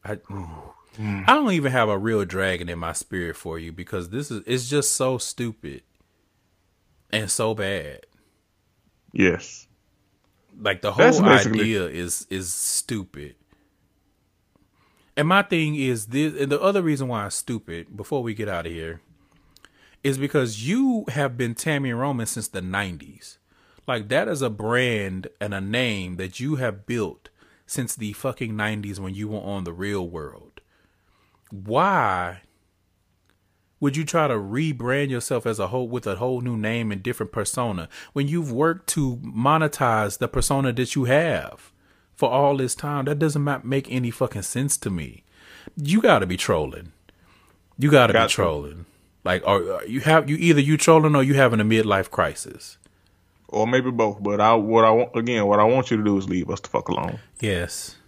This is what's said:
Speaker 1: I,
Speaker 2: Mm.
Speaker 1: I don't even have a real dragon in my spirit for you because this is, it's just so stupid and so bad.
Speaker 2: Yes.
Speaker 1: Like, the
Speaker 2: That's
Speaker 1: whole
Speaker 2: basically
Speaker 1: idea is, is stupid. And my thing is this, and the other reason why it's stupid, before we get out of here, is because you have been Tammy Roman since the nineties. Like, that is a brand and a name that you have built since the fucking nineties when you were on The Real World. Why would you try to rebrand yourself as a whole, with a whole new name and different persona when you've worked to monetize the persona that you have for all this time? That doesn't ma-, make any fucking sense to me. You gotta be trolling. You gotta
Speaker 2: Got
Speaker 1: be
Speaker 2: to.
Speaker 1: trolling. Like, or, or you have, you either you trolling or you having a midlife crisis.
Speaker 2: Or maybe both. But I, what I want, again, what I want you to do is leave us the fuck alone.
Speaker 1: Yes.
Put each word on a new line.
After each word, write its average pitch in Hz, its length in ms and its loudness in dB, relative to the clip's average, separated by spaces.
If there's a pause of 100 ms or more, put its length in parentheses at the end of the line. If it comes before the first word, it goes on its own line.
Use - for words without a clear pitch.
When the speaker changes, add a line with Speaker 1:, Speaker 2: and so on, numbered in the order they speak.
Speaker 1:
I, 101 140 -8 (800)
Speaker 2:
Mm. 101 280 -4
Speaker 1:
I 240 80 8
don't 277 180 2
even 139 200 0
have 117 160 2
a 101 100 0
real 107 260 0
dragon 90 440 -2
in 85 100 -8
my 82 140 -6
spirit 85 440 -8
for 82 220 -10
you 82 140 -12
because 90 380 -10
this 135 200 -8
is, 110 160 -8
it's 123 220 -2
just 143 240 0
so 131 260 -2
stupid 107 640 -8 (1300)
and 104 200 -2
so 110 240 0
bad. 95 520 -6 (1040)
Speaker 2:
Yes. - 540 0 (920)
Speaker 1:
Like, 98 220 -4
the 104 100 -2
Speaker 2:
That's 226 260 6
Speaker 1:
whole 185 80 4
Speaker 2:
basically 107 340 6
Speaker 1:
idea 104 260 0
is, 85 440 -6
is 95 220 -6
stupid. 80 840 -6 (1800)
And 151 100 2
my 190 160 6
thing 160 320 0
is 127 320 -2
this, 139 340 -2
and 139 120 0
the 143 80 0
other 196 220 2
reason 139 260 0
why 110 180 -4
it's 98 100 -8
stupid, 95 600 -8
before 123 260 -4
we 117 120 -4
get 104 140 -6
out 85 180 -6
of 85 60 -8
here, 82 280 -10 (1040)
is 139 140 0
because 127 500 -2
you 240 400 2
have 135 280 -2
been 120 180 -2
Tammy 139 380 -2
Roman 120 340 -2
since 107 200 -8
the 95 140 -8
nineties. 92 760 -8 (480)
Like, 113 220 -4
that 170 200 0
is 151 140 -2
a 123 80 0
brand 107 800 -2 (120)
and 104 140 -6
a 98 60 -4
name 101 560 -2
that 92 220 -10
you 143 180 -4
have 107 300 -4
built 107 440 -6 (360)
since - 300 -6
the 107 160 -6
fucking 123 420 -6
nineties 104 460 -4
when 95 140 -8
you 104 140 -8
were 107 120 -6
on 95 240 -6
The 85 80 -8
Real 95 340 -4
World. 73 540 -14 (880)
Why 104 880 0 (1400)
would 139 180 0
you 160 80 -2
try 156 220 0
to 127 80 0
rebrand 127 760 -2
yourself 123 360 -2
as 113 120 -2
a 98 100 -2
whole, 123 200 -4
with 120 180 -6
a 98 100 -2
whole 123 240 -2
new 123 160 -4
name 110 340 -2
and 98 120 -6
different - 280 -6
persona 104 580 -4 (240)
when 143 140 0
you've 156 240 -2
worked 160 380 0
to 127 300 0
monetize 123 1000 0
the 120 100 -2
persona 135 440 0
that 123 220 -2
you 139 100 2
have 127 680 0 (440)
for 131 160 0
all 139 260 4
this 131 180 -2
time? 143 300 -4
That 147 140 -2
doesn't 147 240 2
ma-, 143 200 -2
make 135 280 -2
any 123 200 0
fucking 113 320 -4
sense 139 360 -2
to - 120 -4
me. 76 340 -8 (520)
You 165 260 2
gotta 131 240 6
be 90 100 -2
trolling. - 560 -2 (840)
You 143 120 2
gotta 123 220 8
Speaker 2:
Got 113 120 6
Speaker 1:
be 110 40 0
Speaker 2:
to. - 60 0
Speaker 1:
trolling. 80 520 -2 (360)
Like, 90 240 0
or, 98 160 4
or 92 220 -4
you 123 160 -4
have, 156 280 4
you 147 80 0
either 160 240 6
you 147 160 4
trolling 156 380 6
or 135 80 6
you 135 120 4
having 120 260 6
a 107 40 4
midlife 107 460 4
crisis. - 640 -4 (720)
Speaker 2:
Or 107 180 0
maybe 127 240 2
both. 107 320 0
But 104 180 0
I, 110 140 8
what 110 300 6
I 113 60 10
want, 117 260 4
again, 117 300 0
what 104 140 6
I 104 40 8
want 123 260 4
you 113 60 4
to 107 60 2
do 101 160 4
is 95 100 -4
leave 90 220 -2
us 95 100 -4
the - 80 -14
fuck - 200 -2
alone. 87 320 -4 (200)
Speaker 1:
Yes. 90 560 -4 (120)